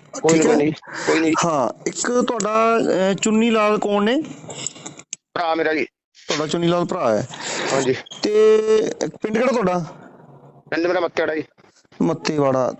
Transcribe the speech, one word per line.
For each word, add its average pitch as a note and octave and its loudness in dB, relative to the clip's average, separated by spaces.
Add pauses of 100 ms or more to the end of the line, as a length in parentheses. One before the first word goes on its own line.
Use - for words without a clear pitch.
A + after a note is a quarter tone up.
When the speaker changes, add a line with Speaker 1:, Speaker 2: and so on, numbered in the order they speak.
(220)
Speaker 1:
ਕੋਈ D#3+ 4
Speaker 2:
ਠੀਕ D#3 4
Speaker 1:
ਨਹੀਂ, D3+ 4
Speaker 2:
ਹੈ? D3+ 4
Speaker 1:
ਕੋਈ D3 2
ਨਹੀਂ, D#3 0 (340)
ਕੋਈ D#3 2
ਨਹੀਂ। D#3+ 2 (100)
Speaker 2:
ਹਾਂ, D3 0 (180)
ਇੱਕ F3+ -4 (100)
ਤੁਹਾਡਾ, A3+ 0
ਅਹ, F#3+ 2
ਚੁੰਨੀ A3 2
ਲਾਲ G#3+ 2
ਕੌਣ G3+ 0
ਨੇ? C4 2 (1120)
Speaker 1:
ਭਰਾ E3 -2
ਮੇਰਾ D#3 0
ਜੀ। D3 -2 (440)
Speaker 2:
ਤੁਹਾਡਾ D#3 -2
ਚੁੰਨੀ E3+ 0
ਲਾਲ F3 2
ਭਰਾ D#3 0
ਹੈ। G#2+ -2 (440)
Speaker 1:
ਹਾਂਜੀ। C3 0 (280)
Speaker 2:
ਤੇ G#3+ 4 (600)
ਪਿੰਡ A3 -2
ਕਿਹੜਾ B3+ 2
ਤੁਹਾਡਾ? F3+ 2 (920)
Speaker 1:
ਪਿੰਡ E3 -2
ਮੇਰਾ F3+ 0
ਮੱਤੇਵਾੜਾ D#3+ -2
ਜੀ। D3+ -4 (580)
Speaker 2:
ਮੱਤੇਵਾੜਾ। C#3 0